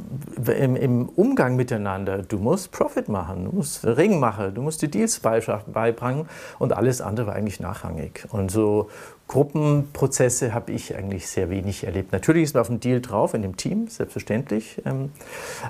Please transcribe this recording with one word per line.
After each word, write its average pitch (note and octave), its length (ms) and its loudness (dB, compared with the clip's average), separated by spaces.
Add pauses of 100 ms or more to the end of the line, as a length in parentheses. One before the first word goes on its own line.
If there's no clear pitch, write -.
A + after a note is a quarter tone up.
(460)
im, B2+ 300 4
im B2 340 2
Umgang E3 460 4
miteinander, G2+ 680 0
du G2+ 160 -4
musst D3 320 0
Profit - 380 -2
machen, F#2 360 -4
du - 60 -4
musst F3 340 -4
Ring D#3 340 4
machen, G2+ 340 0
du A#2+ 80 -6
musst D#3+ 200 -4
die D#3 80 0
Deals A3 300 0
beischa-, A2+ 480 2
beibringen A#2 600 0 (320)
und B2 140 4
alles B2 280 2
andere G#2 260 -2
war G2 80 -4
eigentlich G#2 240 -2
nachrangig. E2+ 680 -8
Und F#2+ 220 0
so G#2+ 380 4 (380)
Gruppenprozesse C#3 1300 2
habe A2+ 180 -4
ich - 240 -6
eigentlich G2 320 -6
sehr F#2 220 0
wenig F#2+ 360 -4
erlebt. F#2 260 -4
Natürlich D#3 320 4
ist D3 100 -2
man B2+ 80 4
auf A2+ 60 2
dem A#2+ 120 -2
Deal B2 220 2
drauf, B2 320 0
in A2 100 -2
dem F#2 120 -4
Team, A3 320 -2
selbstverständlich, - 960 -4
ähm, C3+ 260 -4 (580)